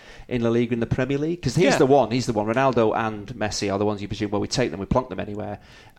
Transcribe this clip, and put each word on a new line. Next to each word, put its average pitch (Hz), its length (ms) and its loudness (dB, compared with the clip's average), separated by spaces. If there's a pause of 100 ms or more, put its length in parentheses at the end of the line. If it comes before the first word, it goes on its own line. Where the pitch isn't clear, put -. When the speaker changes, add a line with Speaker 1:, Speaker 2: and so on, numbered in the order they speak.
(260)
Speaker 1:
in 123 160 -2
La 117 80 2
Liga, 117 220 0
in 117 80 -2
the 113 60 0
Premier 131 320 -2
League? 160 220 -4
'Cause 131 140 -4
he's 160 120 4
Speaker 2:
Yeah. 262 120 4
Speaker 1:
the 143 80 6
one, 127 240 6
he's 120 160 -2
the 120 60 -2
one. 104 160 0
Ronaldo 120 500 2
and 107 300 -6 (100)
Messi 101 340 -4
are 98 60 0
the 104 60 2
ones 104 180 -2
you 101 60 -10
presume, 101 240 -4
well, 104 80 0
we 104 80 -4
take 117 240 0
them, 92 80 -8
we 95 60 -6
plonk 127 220 0
them 95 120 -8
anywhere, 101 400 -8 (380)